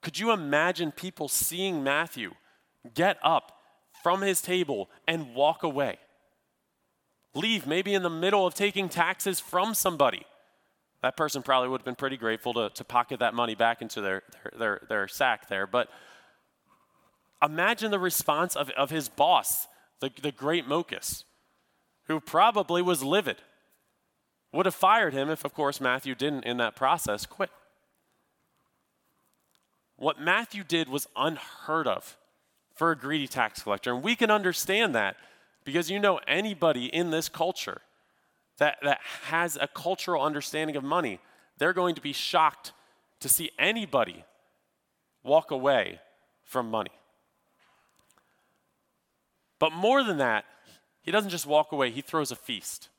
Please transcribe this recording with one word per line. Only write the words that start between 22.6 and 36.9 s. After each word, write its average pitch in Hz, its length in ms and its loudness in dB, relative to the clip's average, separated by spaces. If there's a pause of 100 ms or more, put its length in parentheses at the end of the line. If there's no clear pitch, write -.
was 180 220 0
livid, 143 360 0 (1120)
would 175 140 2
have 185 80 0
fired 196 380 4
him 135 160 -2
if, 156 160 -4
of 147 80 -6
course, 143 280 -2
Matthew 131 340 0
didn't, 139 300 -2
in 120 140 -2
that 117 180 0
process, 131 500 0
quit. - 240 -6 (2500)
What 147 240 -2
Matthew 202 420 0
did 165 260 0
was 135 280 -6
unheard 151 720 -2
of - 280 -4 (580)
for 165 160 2
a 156 60 0
greedy 139 320 -4
tax 117 340 -2
collector. 107 320 -2
And 123 80 -4
we 226 140 0
can 220 140 2
understand 196 640 2
that 101 220 2 (480)
because 156 260 -2
you 196 80 -2
know 202 280 4
anybody 160 600 0
in 170 240 -2